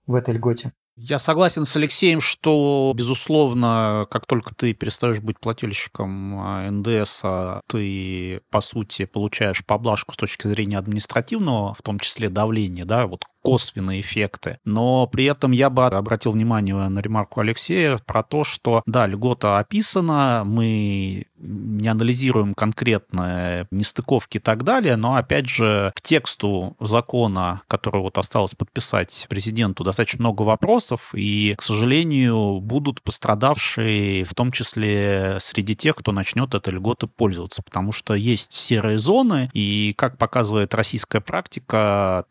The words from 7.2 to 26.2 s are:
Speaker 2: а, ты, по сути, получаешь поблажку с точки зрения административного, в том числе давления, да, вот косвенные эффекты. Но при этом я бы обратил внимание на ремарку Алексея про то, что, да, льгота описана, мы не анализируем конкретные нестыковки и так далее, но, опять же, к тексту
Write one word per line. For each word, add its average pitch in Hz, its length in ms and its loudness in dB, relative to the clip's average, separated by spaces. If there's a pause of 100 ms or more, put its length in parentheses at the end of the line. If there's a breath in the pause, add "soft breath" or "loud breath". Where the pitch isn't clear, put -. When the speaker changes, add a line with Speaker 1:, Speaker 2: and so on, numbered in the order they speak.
Speaker 2:
а, 92 440 -2
ты, 95 720 -6 (100)
по 107 120 0
сути, - 420 -6
получаешь 101 640 -2
поблажку 107 480 -2
с - 40 -12
точки - 300 -6
зрения 104 300 -2
административного, 107 960 -2
в - 80 -18
том 104 180 -6
числе 110 300 -4
давления, 101 560 -2
да, 113 200 0
вот 92 200 -8 (180)
косвенные 98 580 0
эффекты. - 640 -4
Но 120 420 2
при - 160 0
этом 139 280 2
я 131 180 4
бы 127 160 4
обратил 107 480 0
внимание 110 420 2
на 98 240 -2
ремарку 104 400 -2
Алексея 135 680 0
про - 160 0
то, 147 220 0
что, 117 420 0
да, 117 220 4
льгота 104 520 2
описана, 147 840 2
мы 101 840 0 (100)
не 104 500 -4
анализируем 117 680 2
конкретные 90 1160 -2
нестыковки 107 680 0
и - 40 -8
так 110 220 0
далее, 185 340 2
но, 117 180 0
опять 135 320 0
же, 104 480 2
к - 60 -14
тексту 101 800 0